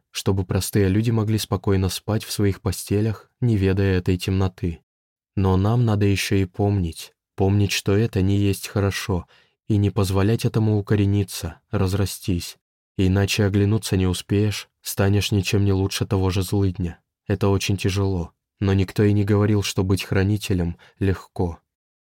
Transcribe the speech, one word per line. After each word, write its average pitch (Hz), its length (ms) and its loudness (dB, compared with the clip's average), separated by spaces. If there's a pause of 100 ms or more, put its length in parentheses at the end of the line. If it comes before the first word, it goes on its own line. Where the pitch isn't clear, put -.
чтобы 98 360 -2
простые 101 420 0
люди 110 240 2
могли 110 260 0
спокойно 95 520 0
спать 107 340 -4
в - 80 -14
своих 101 300 0
постелях, - 680 -4 (120)
не 117 160 2
ведая 95 400 2
этой 92 200 0
темноты. 95 640 -2 (560)
Но 95 220 2
нам 110 260 2
надо 104 220 2
ещё 101 320 0
и 98 80 2
помнить, 101 680 -2 (220)
помнить, 98 380 2
что - 220 0
это 107 260 0
не 98 160 2
есть 101 320 -2
хорошо, 98 580 -2 (400)
и 110 80 0
не 101 140 2
позволять 98 560 0
этому 107 340 0
укорениться, 101 800 -2 (120)
разрастись. 95 840 -2 (380)
Иначе 98 480 2
оглянуться 101 520 0
не 92 120 2
успеешь, 101 600 -2 (180)
станешь 98 440 0
ничем 101 340 0
не 98 80 2
лучше 95 320 -2
того 95 240 0
же 92 120 0
злыдня. 92 580 -2 (280)
Это 101 220 0
очень 98 280 0
тяжело, 95 540 -2 (280)
но 98 140 2
никто 98 300 2
и 104 80 4
не 104 140 2
говорил, 104 380 2
что - 200 -2
быть 92 200 0
хранителем 95 720 0 (220)
легко». 92 600 -4 (520)